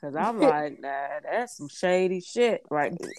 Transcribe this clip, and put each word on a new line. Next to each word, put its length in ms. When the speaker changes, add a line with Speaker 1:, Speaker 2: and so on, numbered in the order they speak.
Speaker 1:
'cause 160
I'm 220
Speaker 2:
<laughs> 20
Speaker 1:
like, 400
"Nah, 420
that's 360
some 100
shady 540
shit," 480
right? 240